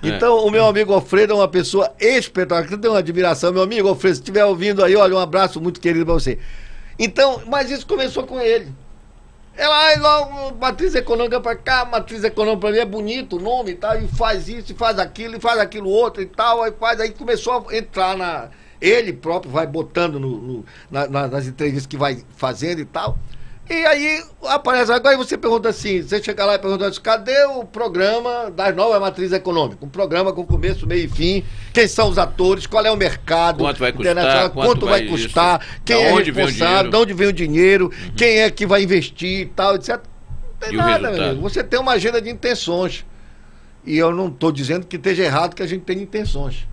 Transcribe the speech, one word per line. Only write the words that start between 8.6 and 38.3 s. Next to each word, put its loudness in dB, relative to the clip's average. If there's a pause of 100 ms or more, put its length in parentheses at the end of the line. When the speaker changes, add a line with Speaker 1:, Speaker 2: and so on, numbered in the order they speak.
Speaker 2:
Ela, 2
aí 4
logo, 0
matriz -2
econômica 0
pra -4
cá, 0
matriz -6
econômica 0
pra 0
mim 2
é 0
bonito, -6
o -4
nome -4
e -8
tal, -2
e -4
faz -2
isso, -10
e -12
faz 0
aquilo, -6
e -10
faz 0
aquilo -2
outro 2
e -4
tal, 2
aí -2
faz, 0
aí -2
começou -4
a -4
entrar -2
na, -6 (320)
ele 2
próprio -6
vai 0
botando -4
no, -6
no, -10 (260)
na, -2
na, -4
nas -6
entrevistas -4
que -12
vai -2 (120)
fazendo -4
e -8
tal. -6 (500)
E -6
aí 2 (200)
aparece, 2
agora 4
você -4
pergunta 0
assim, -2
você -2
chega -2
lá 4
e 2
pergunta -2
assim, -4
"Cadê 2
o -4
programa -2
das -2
novas 4
matrizes -2
econômicas?" 0
Um -14
programa 0
com -6
começo, 0
meio 0
e -6
fim, 0 (300)
quem 6
são 2
os 2
atores, 2
qual 2
é 4
o 2
mercado 0
Speaker 1:
Quanto -2
vai 2
custar, 0
Speaker 2:
internacional, 4
Speaker 1:
quanto 0
Speaker 2:
quanto 2
vai 4
Speaker 1:
vai -4
Speaker 2:
custar, 2
Speaker 1:
isso? -12
Speaker 2:
quem 2
Speaker 1:
Da 4
Speaker 2:
é 4
Speaker 1:
onde 4
vem 0
o 2
Speaker 2:
responsável, 2
Speaker 1:
dinheiro? 2
Speaker 2:
de 4
onde 4
vem 2
o 2
dinheiro, 4
Speaker 1:
Uhum. -8
Speaker 2:
quem 4